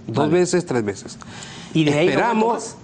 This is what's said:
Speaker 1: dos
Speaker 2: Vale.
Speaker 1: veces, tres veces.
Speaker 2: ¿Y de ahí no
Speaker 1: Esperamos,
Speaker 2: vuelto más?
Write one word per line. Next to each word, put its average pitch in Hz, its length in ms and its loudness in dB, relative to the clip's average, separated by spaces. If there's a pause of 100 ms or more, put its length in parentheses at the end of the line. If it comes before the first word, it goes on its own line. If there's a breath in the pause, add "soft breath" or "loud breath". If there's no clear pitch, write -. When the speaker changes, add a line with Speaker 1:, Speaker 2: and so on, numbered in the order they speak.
Speaker 1:
dos 135 220 0
Speaker 2:
Vale. 175 100 4
Speaker 1:
veces, 175 260 2
tres 123 200 0
veces. - 320 -6 (560 loud breath)
Speaker 2:
¿Y 160 120 4
de 147 80 4
ahí 151 120 4
no 185 60 4
Speaker 1:
Esperamos, 220 340 2
Speaker 2:
vuelto 233 200 -2
más? - 180 -14